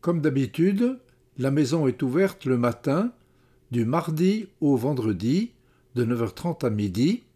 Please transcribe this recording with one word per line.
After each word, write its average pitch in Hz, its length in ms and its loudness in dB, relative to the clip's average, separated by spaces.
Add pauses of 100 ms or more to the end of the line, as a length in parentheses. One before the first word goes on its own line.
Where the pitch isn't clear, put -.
Comme 170 200 -2
d'habitude, 180 760 0 (400)
la 131 100 0
maison 143 380 2
est 127 160 -2
ouverte 175 420 0
le 131 140 2
matin, 139 520 0 (600)
du 120 140 0
mardi 170 640 0 (120)
au 143 160 4
vendredi, 123 760 -2 (420)
de 120 100 0
neuf 117 160 0
heures 107 140 -4
trente - 280 -6
à 127 60 0
midi 107 540 0 (120)